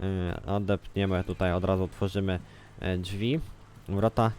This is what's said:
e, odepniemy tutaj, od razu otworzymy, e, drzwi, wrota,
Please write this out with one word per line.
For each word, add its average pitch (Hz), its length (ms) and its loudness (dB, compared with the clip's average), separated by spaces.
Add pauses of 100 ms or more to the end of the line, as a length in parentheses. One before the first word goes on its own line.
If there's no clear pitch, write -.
e, 92 460 -2
odepniemy 98 760 0
tutaj, 90 280 0
od 90 120 0
razu 92 200 2
otworzymy, 95 560 -2 (400)
e, 92 180 0
drzwi, 101 420 0 (480)
wrota, 113 500 4